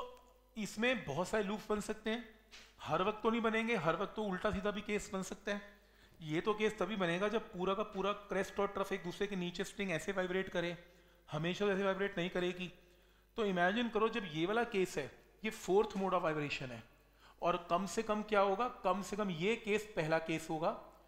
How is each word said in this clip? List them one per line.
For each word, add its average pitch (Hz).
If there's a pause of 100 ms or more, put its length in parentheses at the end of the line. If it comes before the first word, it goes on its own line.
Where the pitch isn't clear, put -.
(560)
इसमें 220
बहुत 165
सारे 220
लूप्स 208
बन 214
सकते 214
हैं। 233 (540)
हर 156
वक्त 214
तो 226
नहीं 233
बनेंगे, 226
हर 165
वक्त 196
तो 214
उल्टा 196
सीधा 190
भी 208
केस 208
बन 190
सकता 202
है। - (400)
ये 156
तो -
केस 214
तभी 202
बनेगा 185
जब 214
पूरा 185
का 208
पूरा 196
क्रेस्ट 190
और 202
ट्रफ 196
एक 196
दूसरे 180
के 196
नीचे 175
स्ट्रिंग 196
ऐसे 165
वाइब्रेट 185
करे, 175 (520)
हमेशा 175
ऐसे 196
वाइब्रेट 196
नहीं 175
करेगी। 180 (640)
तो 226
इमेजिन 196
करो 214
जब 196
ये 160
वाला 226
केस 196
है, 135 (320)
ये 214
fourth 208
mode 190
of 175
vibration 147
है, 117 (600)
और 175
कम 185
से 220
कम 214
क्या 208
होगा, 202 (160)
कम 190
से 196
कम 202
ये 180
केस 214
पहला 160
केस 160
होगा, 165 (380)